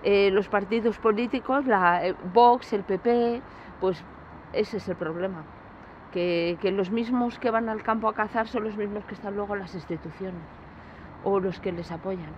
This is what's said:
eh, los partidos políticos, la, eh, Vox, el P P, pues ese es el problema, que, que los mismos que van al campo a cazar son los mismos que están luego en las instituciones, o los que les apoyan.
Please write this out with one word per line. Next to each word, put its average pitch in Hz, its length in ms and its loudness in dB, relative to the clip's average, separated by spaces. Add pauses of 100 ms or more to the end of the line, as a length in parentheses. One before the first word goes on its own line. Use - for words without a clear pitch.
eh, 202 260 6
los 190 180 4
partidos 208 500 2
políticos, 247 680 2
la, 180 400 4
eh, 190 80 0 (180)
Vox, 240 400 8
el 202 120 0
P 190 140 0
P, 240 440 2 (380)
pues 190 220 0 (500)
ese 214 240 0
es 185 120 -4
el 175 80 -2
problema, 170 460 -4 (720)
que, 175 480 2
que 190 100 2
los 190 200 0
mismos 240 480 0
que 240 120 2
van 226 180 2
al 214 140 -4
campo 220 260 0
a 214 60 0
cazar 220 320 0
son 220 180 -4
los 208 120 -4
mismos 208 280 -4
que 208 100 -10
están 202 220 -8
luego 202 180 -2
en 202 60 -4
las 185 140 -10
instituciones, 175 680 -8 (800)
o 196 160 2
los 185 220 -2
que 196 100 -4
les 170 220 -8
apoyan. 165 460 -6